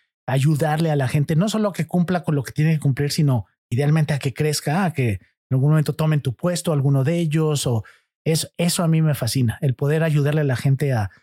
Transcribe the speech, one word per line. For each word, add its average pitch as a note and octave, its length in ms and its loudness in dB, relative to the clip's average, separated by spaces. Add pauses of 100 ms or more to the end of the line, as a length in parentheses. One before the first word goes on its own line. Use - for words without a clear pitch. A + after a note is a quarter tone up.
(260)
ayudarle D3+ 640 0
a D3+ 60 0
la C3+ 100 0
gente, D3+ 300 0
no G3 120 2
solo G#3+ 200 0
a F#3+ 40 -2
que - 140 -6
cumpla F3 380 -2
con D#3+ 100 0
lo C#3 80 0
que - 100 -12
tiene D#3 220 2
que D3+ 60 -2
cumplir, C#3+ 300 0
sino C3+ 360 0 (240)
idealmente D3 440 0
a C#3 40 -4
que B2+ 140 -4
crezca, D3+ 520 -2
a E3+ 80 -2
que B2 180 -2
en F#2+ 100 -4 (300)
algún C3 200 2
momento D3+ 240 2
tomen D#3 260 0
tu B2+ 140 -4
puesto, F3 380 -2
alguno C#3 300 2
de E3+ 160 2
ellos, D#3 480 0
o... A2+ 160 0 (420)
Es-, D#3 320 -2
eso F3 280 0
a D#3+ 40 2
mí D#3+ 140 4
me D3+ 120 2
fascina, A#2 460 -2
el C3+ 140 0
poder D3+ 300 0
ayudarle D3+ 380 2
a - 20 0
la C3+ 100 0
gente C3+ 380 0
a, G#2+ 180 -2 (120)